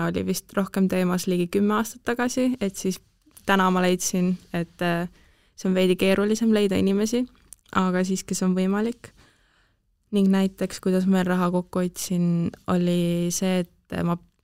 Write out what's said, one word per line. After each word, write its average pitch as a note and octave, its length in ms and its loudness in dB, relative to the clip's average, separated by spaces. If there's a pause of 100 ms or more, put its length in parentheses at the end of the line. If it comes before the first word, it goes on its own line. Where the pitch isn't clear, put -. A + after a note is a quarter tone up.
oli F3+ 180 -2
vist - 320 -6
rohkem F#3+ 340 0
teemas F#3 360 -2
ligi F3+ 240 -2
kümme G#3 280 2
aastat - 280 -8
tagasi, B3 540 -2
et G3 180 -4
siis F#3+ 220 -4 (440)
täna F#3+ 280 4
ma F#3 100 2
leidsin, F3+ 500 0 (200)
et, E3+ 280 -6
äh, F3 280 -2 (460)
see - 140 -4
on F#3 60 2
veidi F#3 240 4
keerulisem G3+ 560 2
leida G3+ 240 2
inimesi, G#3+ 460 0 (500)
aga F#3 320 2
siiski F#3+ 300 -4
see F#3 100 -2
on F#3 80 2
võimalik. G3+ 560 -4 (1000)
Ning G3 200 4
näiteks, F#3+ 520 0
kuidas F#3 240 2
ma F#3 160 4
raha F3+ 280 0
kokku F3+ 320 -2
hoidsin, F3 680 -2 (160)
oli F3 640 0
see, F#3 340 -2
et - 380 -10
ma F3 140 0 (260)